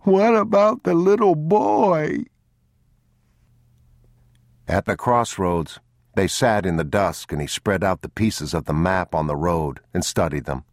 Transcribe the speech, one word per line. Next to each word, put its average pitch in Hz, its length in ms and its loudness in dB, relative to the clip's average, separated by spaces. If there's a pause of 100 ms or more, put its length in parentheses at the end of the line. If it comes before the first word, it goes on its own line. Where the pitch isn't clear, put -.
What 196 320 4
about 214 500 2
the 180 100 0
little 190 400 4
boy? 175 880 2 (2500)
At 92 200 -2
the 101 100 -2
crossroads, 92 840 -2 (360)
they 98 120 0
sat 107 380 0
in 87 120 -2
the 80 80 -2
dusk, 87 480 -2
and 76 80 -6
he 73 60 -6
spread 95 380 -4
out 92 160 0
the - 80 -12
pieces 92 460 -4
of 80 100 -2
the - 80 -6
map 87 420 0
on 78 120 -2
the 73 100 -4
road 78 440 -2 (120)
and 90 120 -4
studied 73 420 -4
them. 67 260 -8